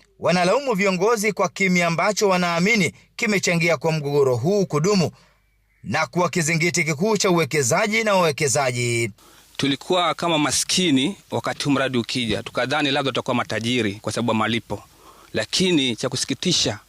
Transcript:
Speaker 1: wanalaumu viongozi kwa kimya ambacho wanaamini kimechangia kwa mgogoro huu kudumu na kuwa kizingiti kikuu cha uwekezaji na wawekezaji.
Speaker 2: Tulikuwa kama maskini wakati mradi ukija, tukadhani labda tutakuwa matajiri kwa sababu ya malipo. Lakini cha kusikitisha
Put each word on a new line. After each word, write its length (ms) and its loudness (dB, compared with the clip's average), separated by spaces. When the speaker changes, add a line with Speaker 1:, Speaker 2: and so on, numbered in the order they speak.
Speaker 1:
wanalaumu 540 2
viongozi 580 2
kwa 160 0
kimya 380 2
ambacho 420 0
wanaamini 640 2
kimechangia 600 0
kwa 160 0
mgogoro 440 2
huu 300 0
kudumu 440 2
na 220 -2
kuwa 240 0
kizingiti 540 0
kikuu 320 0
cha 140 2
uwekezaji 720 2
na 100 2
wawekezaji. 960 0
Speaker 2:
Tulikuwa 580 0
kama 240 0
maskini 760 0
wakati 400 -4
mradi 280 0
ukija, 440 -4
tukadhani 480 -2
labda 200 0
tutakuwa 240 -4
matajiri 600 -2
kwa 180 -8
sababu 200 -2
ya 60 0
malipo. 440 -4
Lakini 640 0
cha 120 -4
kusikitisha 720 -2